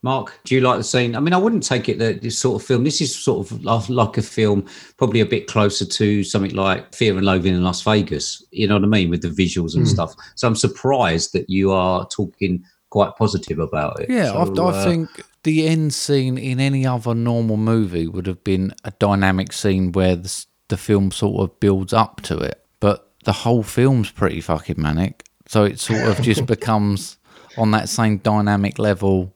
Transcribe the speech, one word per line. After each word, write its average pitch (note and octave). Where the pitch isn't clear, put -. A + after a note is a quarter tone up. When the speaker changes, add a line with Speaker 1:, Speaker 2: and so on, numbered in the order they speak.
Speaker 1:
Mark, C3
do B2+
you C3
like B2
the A2
scene? A#2+
I B2
mean, E3
I F3+
wouldn't G#3+
take B2
it G2
that A2
this A2+
sort A#2
of -
film, B2
this D3
is C3
sort -
of A2+
like, G#2+
like A#2+
a G#2+
film G#2
probably A2+
a G#2
bit -
closer G#2
to G#2
something G2
like F#2+
Fear G#2
and G2
Loathing F#2
in F2+
Las F2+
Vegas, G2+
you G#2+
know G#2
what G2
I G#2
mean, G2
with E2
the E2+
visuals E2
and D#2+
Speaker 2:
Hmm. -
Speaker 1:
stuff. F2+
So B2
I'm A2+
surprised A#2+
that F2
you F#2+
are F#2
talking F2+
quite -
positive -
about D#2
it. -
Speaker 3:
Yeah, A#3
Speaker 1:
So, D#3
Speaker 3:
I, F3+
I -
Speaker 1:
uh, G3
Speaker 3:
think E3+
the D#3
end D#3+
scene C3
in B2+
any C3+
other A#2+
normal A#2
movie G#2+
would F#2
have F2+
been F#2+
a G2+
dynamic F#2+
scene F#2+
where F#2
the, F2
s-, -
the G2+
film G2
sort G2
of -
builds F#2+
up A2
to E2+
it. -
But -
the A2
whole A#2
film's A#2+
pretty -
fucking D#2
manic. D#2
So G#2+
it -
sort A2
of A2+
just A#2+
Speaker 2:
<laughs> A#2
Speaker 3:
becomes G#2
on A2
that A2
same G#2+
dynamic G#2
level F#2+